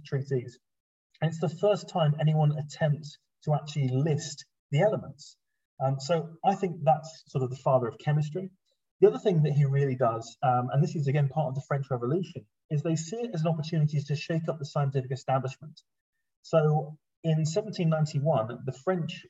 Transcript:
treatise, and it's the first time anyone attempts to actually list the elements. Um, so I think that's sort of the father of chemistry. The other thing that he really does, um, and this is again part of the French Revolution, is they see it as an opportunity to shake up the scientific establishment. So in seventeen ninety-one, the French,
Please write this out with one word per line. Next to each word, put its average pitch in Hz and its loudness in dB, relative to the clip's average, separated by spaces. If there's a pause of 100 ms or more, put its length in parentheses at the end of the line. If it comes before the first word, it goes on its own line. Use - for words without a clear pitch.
treatise, 131 -4 (640)
and 156 0
it's 165 -6
the 175 0
first 196 0
time 151 2
anyone 156 2
attempts - -4 (240)
to 151 0
actually 139 -2
list 139 -2 (260)
the 147 2
elements. - -2 (480)
Um, 135 0
so 165 -2 (140)
I 196 4
think 185 -4
that's 156 0
sort 131 -2
of 123 -2
the 131 -8
father 127 2
of 107 -8
chemistry. 156 -2 (520)
The 190 10
other 214 2
thing 170 2
that 151 2
he 143 4
really 135 2
does, 117 0
um, 127 2
and 143 4
this 180 -2
is 143 -2
again 139 2
part 147 -2
of 131 -6
the 139 -6
French 139 -2
Revolution, 131 -2 (260)
is 147 0
they 165 0
see - -8
it 233 -6
as 160 -2
an 165 0
opportunity 151 0
to 143 -4
shake 165 -4
up 156 -6
the 143 -8
scientific 135 -2
establishment. 131 -4 (640)
So 151 2 (260)
in 156 2
seventeen 190 0
ninety-one, 143 0
the 131 -6
French, - -4